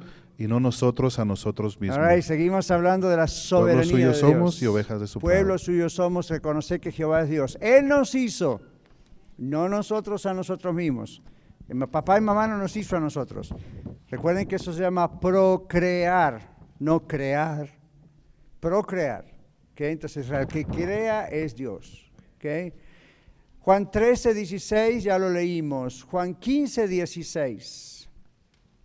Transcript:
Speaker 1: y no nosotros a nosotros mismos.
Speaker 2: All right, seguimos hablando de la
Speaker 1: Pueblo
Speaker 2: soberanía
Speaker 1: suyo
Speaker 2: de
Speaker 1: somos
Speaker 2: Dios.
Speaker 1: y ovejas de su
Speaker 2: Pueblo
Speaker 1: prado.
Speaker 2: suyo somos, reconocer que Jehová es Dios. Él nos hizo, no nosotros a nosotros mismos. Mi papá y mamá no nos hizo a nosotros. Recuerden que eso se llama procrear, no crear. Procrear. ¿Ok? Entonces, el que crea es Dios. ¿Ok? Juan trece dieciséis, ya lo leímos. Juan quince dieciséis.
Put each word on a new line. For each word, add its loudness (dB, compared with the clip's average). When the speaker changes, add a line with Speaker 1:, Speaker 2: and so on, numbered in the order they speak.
Speaker 1:
y -4
no 2
nosotros 0
a 0
nosotros -4
mismos. -2
Speaker 2:
All 4
right, 4
seguimos 0
hablando 2
de 4
la 2
Speaker 1:
Pueblo 0
Speaker 2:
soberanía 4
Speaker 1:
suyo 4
Speaker 2:
de 4
Speaker 1:
somos 4
Speaker 2:
Dios. 0
Speaker 1:
y 2
ovejas 0
de -4
su -12
Speaker 2:
Pueblo 2
Speaker 1:
prado. -2
Speaker 2:
suyo 0
somos, -2
reconocer -4
que -8
Jehová 0
es -2
Dios. -2
Él 6
nos 2
hizo, -2
no -2
nosotros -4
a -2
nosotros -4
mismos. -4
Mi -4
papá 2
y 4
mamá 2
no -4
nos -6
hizo -4
a -2
nosotros. -6
Recuerden -2
que -4
eso -8
se -6
llama -2
procrear, 2
no 0
crear. -2
Procrear. -2
¿Ok? -18
Entonces, -6
el -2
que -4
crea -2
es -4
Dios. -12
¿Ok? -6
Juan 4
trece 4
dieciséis, 0
ya 2
lo 2
leímos. -2
Juan -4
quince 0
dieciséis. -6